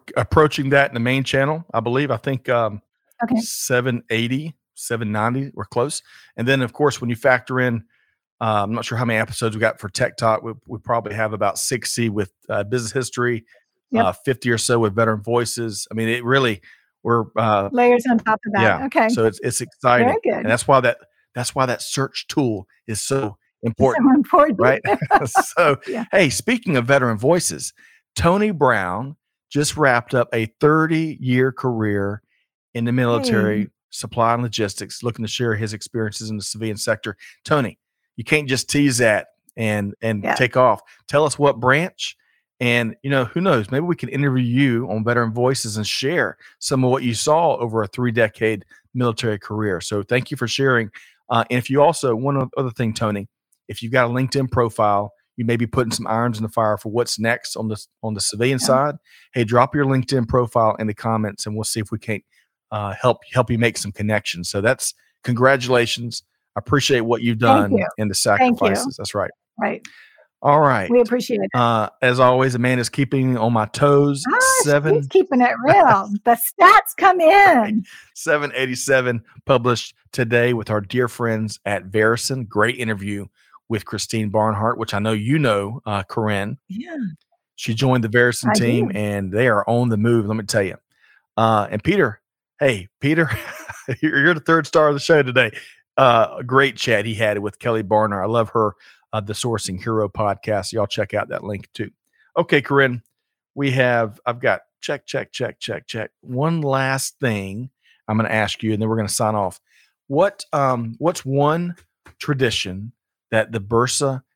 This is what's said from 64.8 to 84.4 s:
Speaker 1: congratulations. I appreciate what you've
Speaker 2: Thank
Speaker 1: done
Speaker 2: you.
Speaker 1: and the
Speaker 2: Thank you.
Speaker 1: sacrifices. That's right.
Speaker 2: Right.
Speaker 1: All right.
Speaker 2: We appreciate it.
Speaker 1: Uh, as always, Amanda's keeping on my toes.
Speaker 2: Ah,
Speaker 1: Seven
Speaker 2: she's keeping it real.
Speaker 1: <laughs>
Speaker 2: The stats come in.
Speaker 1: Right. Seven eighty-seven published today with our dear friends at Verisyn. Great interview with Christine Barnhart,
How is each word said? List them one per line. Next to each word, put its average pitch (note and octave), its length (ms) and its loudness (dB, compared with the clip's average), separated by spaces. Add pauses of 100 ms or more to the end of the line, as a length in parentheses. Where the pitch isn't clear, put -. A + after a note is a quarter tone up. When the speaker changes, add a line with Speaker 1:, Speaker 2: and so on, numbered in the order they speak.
Speaker 1:
congratulations. B2 1000 0 (320)
I G2+ 60 -6
appreciate C3+ 400 2
what A#2 220 -2
you've A2+ 180 0
Speaker 2:
Thank G#2+ 300 4
Speaker 1:
done - 80 -2
Speaker 2:
you. - 80 -2 (120)
Speaker 1:
and G#2+ 120 -2
the G2 40 -4
Speaker 2:
Thank - 260 2
you. B3+ 180 4
Speaker 1:
sacrifices. - 380 -2
That's - 180 -10
right. G2 160 -2 (280)
Speaker 2:
Right. - 240 -4 (600)
Speaker 1:
All C#3+ 180 4
right. B2 300 2
Speaker 2:
We A#3+ 100 4
appreciate A#3 400 -2
it. G3 140 -4
Speaker 1:
Uh, A#2 340 2 (140)
as B2+ 180 2
always, B2+ 340 4
Amanda's B2 340 0
keeping C3 480 0
on A2+ 160 0
my A2 140 2
toes. C#3+ 640 2
Speaker 2:
Ah, A4 80 2 (260)
Speaker 1:
Seven D3 340 4
Speaker 2:
she's C#3 120 -2
keeping F4+ 320 2
it B3 120 4 (120)
real. B3+ 520 6
Speaker 1:
<laughs> - 80 -6
Speaker 2:
The A#3 120 4
stats G4 600 4
come F#4 240 4
in. D#4+ 80 6 (300)
Speaker 1:
Right. G#3+ 160 0 (400)
Seven D3 400 0
eighty-seven B2+ 680 0 (240)
published B2 480 0 (180)
today A#2+ 400 2
with A2 160 -4
our G#2+ 120 0
dear A#2+ 280 -2
friends A2 560 -4
at F#2+ 260 -4
Verisyn. A2+ 580 0
Great A2+ 280 0
interview G2+ 500 -6 (420)
with A2 160 -4
Christine G#2+ 460 -6
Barnhart, A2 480 0